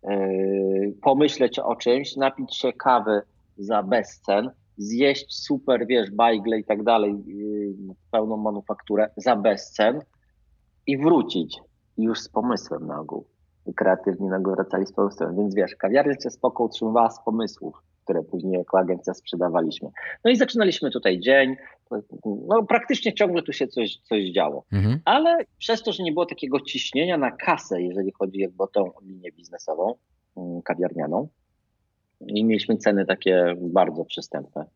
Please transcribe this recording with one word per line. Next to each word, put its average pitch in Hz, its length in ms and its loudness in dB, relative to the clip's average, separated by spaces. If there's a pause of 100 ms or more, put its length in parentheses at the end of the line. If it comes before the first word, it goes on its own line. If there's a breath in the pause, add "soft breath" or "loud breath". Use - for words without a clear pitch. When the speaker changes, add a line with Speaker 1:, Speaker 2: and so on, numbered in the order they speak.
Speaker 1:
yy, 98 880 0 (100)
pomyśleć 139 560 2
o - 180 -2
czymś, 135 400 -2
napić 135 400 -2
się 123 160 -2
kawy 110 500 2 (360)
za 104 240 0
bezcen, 104 680 0 (260)
zjeść 120 520 0
super, 127 580 -2
wiesz, 113 240 2
bajgle 113 480 2
i 107 60 -6
tak 107 180 0
dalej, 104 320 4 (120)
yy, 101 480 -6 (360)
pełną 110 260 0
manufakturę 104 800 -2
za 113 200 2
bezcen 107 640 0 (840)
i 139 120 -2
wrócić 139 600 2 (400)
już 110 220 -2
z - 80 -16
pomysłem 107 580 -4
na 73 140 -10
ogół. - 260 -12 (500)
Kreatywni 92 520 0
na 95 80 -2
ogół 95 180 0
wracali 95 320 -2
z - 60 -16
pomysłem, 98 440 -2
więc 101 180 -2
wiesz, 95 220 0
kawiarnia 135 460 2
się 127 80 -6
spoko 120 340 -2
utrzymywała 113 460 2
z - 140 -20
pomysłów, - 580 -6 (220)
które 87 180 0
później 92 360 -4
jako 90 200 2
agencja 90 360 0
sprzedawaliśmy. 85 720 -2 (360 loud breath)
No 226 60 6
i 254 60 6
zaczynaliśmy 214 540 2
tutaj 95 300 0
dzień, 131 360 6 (920 loud breath)
no 220 140 4
praktycznie 233 520 0
ciągle 175 280 2
tu 143 100 -8
się 131 160 -2
coś, 113 280 -4
coś 104 340 -2
działo. 78 420 0
Speaker 2:
Mhm. 104 320 2
Speaker 1:
Ale 320 340 4 (200)
przez 226 240 -2
to, 220 100 -4
że 190 100 -6
nie 165 100 -2
było 170 140 0
takiego 143 340 -4
ciśnienia 147 580 -2
na 131 120 0
kasę, - 520 -2
jeżeli 92 300 -4
chodzi 95 280 -4
jakby 95 220 -4
o 98 40 -2
tą 95 240 -2 (120)
linię 92 300 -18
biznesową, 156 640 -6 (420)
mm, 87 260 -10
kawiarnianą, 85 680 -2 (960)
i 104 180 0
mieliśmy 110 320 2
ceny 101 300 2
takie 90 540 2
bardzo 87 440 0
przystępne - 600 -10 (120)